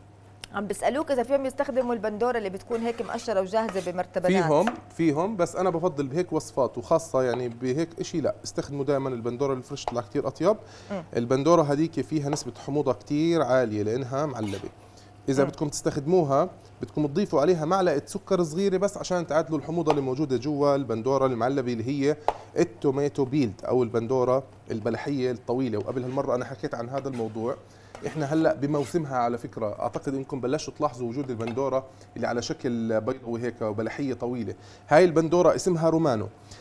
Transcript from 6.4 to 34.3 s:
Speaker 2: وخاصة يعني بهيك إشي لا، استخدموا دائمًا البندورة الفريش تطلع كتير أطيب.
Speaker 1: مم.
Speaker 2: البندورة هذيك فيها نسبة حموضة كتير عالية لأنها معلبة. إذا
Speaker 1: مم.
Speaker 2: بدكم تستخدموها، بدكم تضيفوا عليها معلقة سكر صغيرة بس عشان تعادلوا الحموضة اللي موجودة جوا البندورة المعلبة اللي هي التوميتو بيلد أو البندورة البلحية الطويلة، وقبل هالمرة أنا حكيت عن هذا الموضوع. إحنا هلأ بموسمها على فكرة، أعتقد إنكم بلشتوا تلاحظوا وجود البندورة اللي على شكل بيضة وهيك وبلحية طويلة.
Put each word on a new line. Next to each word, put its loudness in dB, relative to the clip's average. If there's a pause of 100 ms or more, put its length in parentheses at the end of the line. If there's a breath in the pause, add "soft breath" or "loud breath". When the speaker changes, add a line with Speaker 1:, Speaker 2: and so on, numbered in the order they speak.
Speaker 2:
وخاصة 0
يعني 0
بهيك -2
إشي -4
لا، 0
استخدموا -6
دائمًا 0
البندورة -2
الفريش -8
تطلع -4
كتير -2
أطيب. 2 (340 loud breath)
Speaker 1:
مم. -6 (120)
Speaker 2:
البندورة 6
هذيك 0
فيها -2
نسبة -4 (120)
حموضة 0
كتير 0
عالية 2
لأنها -2
معلبة. -6 (600 loud breath)
إذا 4
Speaker 1:
مم. 2
Speaker 2:
بدكم -4
تستخدموها، 2 (320 loud breath)
بدكم -2
تضيفوا 0
عليها 4
معلقة 2
سكر -2
صغيرة 0
بس 0
عشان -2
تعادلوا 2
الحموضة 0
اللي 2
موجودة 0
جوا 2
البندورة 2
المعلبة 0
اللي -4
هي 0 (400 loud breath)
التوميتو 0
بيلد 0
أو 4
البندورة 2 (280)
البلحية -2
الطويلة، -2
وقبل -4
هالمرة -2
أنا -2
حكيت -8
عن -6
هذا -6
الموضوع. -4 (520 loud breath)
إحنا -4
هلأ 2
بموسمها -2
على 0
فكرة، -6
أعتقد -4
إنكم -6
بلشتوا -2
تلاحظوا -4
وجود -6
البندورة -2 (300 loud breath)
اللي -4
على 0
شكل -2
بيضة -4
وهيك -4
وبلحية -2
طويلة. -6 (340 loud breath)